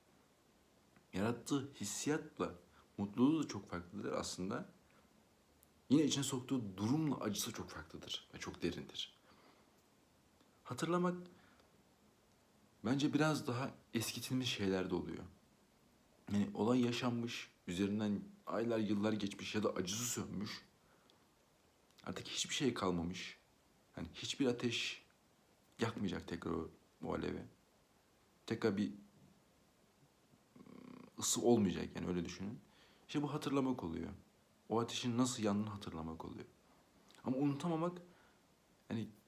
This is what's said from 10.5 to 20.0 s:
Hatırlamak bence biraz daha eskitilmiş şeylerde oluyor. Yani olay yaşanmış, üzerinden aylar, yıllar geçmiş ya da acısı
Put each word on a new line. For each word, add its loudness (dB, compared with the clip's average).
Hatırlamak 2
bence 2
biraz 4
daha -2
eskitilmiş 0
şeylerde 2
oluyor. -2
Yani 4
olay 6
yaşanmış, 0
üzerinden 2
aylar, 0
yıllar 2
geçmiş -4
ya 0
da 0
acısı -2